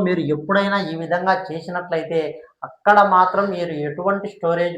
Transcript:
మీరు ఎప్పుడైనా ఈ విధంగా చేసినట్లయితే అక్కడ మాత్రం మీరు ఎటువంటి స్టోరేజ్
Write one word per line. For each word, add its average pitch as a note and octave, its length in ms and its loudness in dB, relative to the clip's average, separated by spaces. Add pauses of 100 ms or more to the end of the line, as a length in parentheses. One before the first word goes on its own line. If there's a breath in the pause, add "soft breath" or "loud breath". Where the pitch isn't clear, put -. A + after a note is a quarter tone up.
మీరు F3+ 140 0 (120)
ఎప్పుడైనా G3 440 0 (140)
ఈ - 100 -6
విధంగా F3 320 0 (160)
చేసినట్లయితే E3 720 -4 (460 loud breath)
అక్కడ - 300 4 (160)
మాత్రం F#3 400 4
మీరు E3+ 200 -4 (160)
ఎటువంటి G3 440 -2
స్టోరేజ్ E3+ 440 0